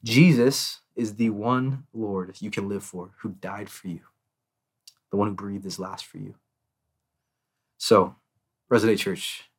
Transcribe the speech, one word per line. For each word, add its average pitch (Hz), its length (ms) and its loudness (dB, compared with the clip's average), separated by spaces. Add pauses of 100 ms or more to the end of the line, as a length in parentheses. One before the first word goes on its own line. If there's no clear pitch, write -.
Jesus 131 760 4 (140)
is 107 200 -4
the 113 160 2
one 127 600 -2
Lord 98 460 -6
you 104 120 -10
can 101 180 -6
live 101 140 -6
for, 92 340 -14
who 107 120 -8
died 98 400 -12
for - 180 -16
you, 82 140 -10 (1080)
the 98 80 -4
one 104 120 2
who 101 40 -6
breathed 98 300 -10
his 95 160 -10
last 95 260 -10
for - 140 -20
you." - 160 -14 (1400)
So, 95 380 4 (560)
Resonate 110 280 4
Church - 600 -8